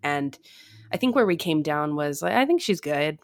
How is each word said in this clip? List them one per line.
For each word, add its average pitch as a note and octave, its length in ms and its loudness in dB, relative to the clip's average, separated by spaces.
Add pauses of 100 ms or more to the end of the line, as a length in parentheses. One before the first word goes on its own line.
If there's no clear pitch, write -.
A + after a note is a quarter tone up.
And C#3+ 340 -2 (560)
I - 40 -2
think B3 180 0
where B3 120 4
we F3+ 100 2
came D#3+ 260 0
down D3+ 340 -2
was, D3 260 -4
like, F3 100 0
I B3 140 4
think E4 140 2
she's F#3+ 200 0
good. D3+ 440 -2